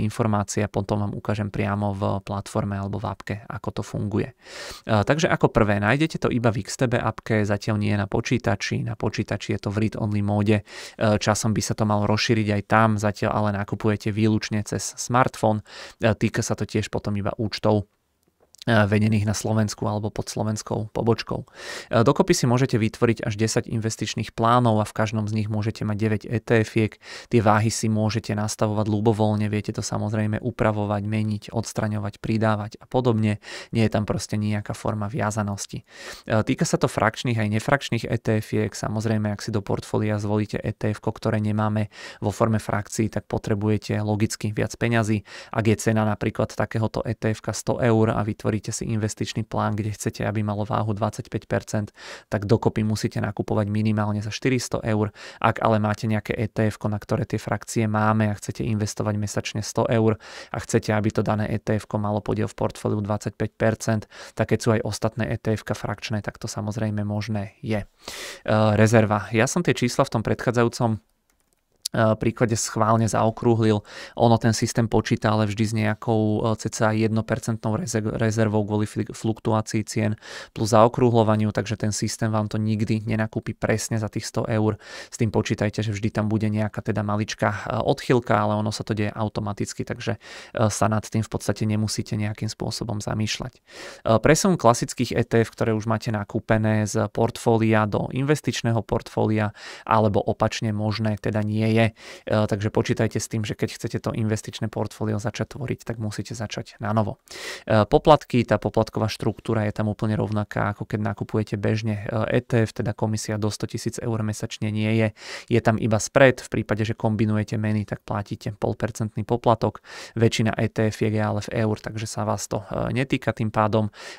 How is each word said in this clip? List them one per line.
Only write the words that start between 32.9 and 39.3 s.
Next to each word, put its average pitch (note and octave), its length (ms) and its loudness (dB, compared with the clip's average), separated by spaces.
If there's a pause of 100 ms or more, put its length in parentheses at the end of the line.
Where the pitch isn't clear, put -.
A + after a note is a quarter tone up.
Nie A2 160 4
je - 0 -
tam G#2 160 0
proste - 320 -4
nejaká G#2 320 -2
forma G#2+ 400 -4
viazanosti. G#2+ 720 -4 (400)
E, A2 240 0
týka C3 160 0
sa - 160 0
to C#3 80 2
frakčných A2+ 480 0
aj G#2+ 140 0 (100)
nefrakčných - 480 0
E B2 80 0
T A2 240 2
F-iek. G#2+ 320 -2
Samozrejme, G#2+ 560 0
ak G#2 160 -4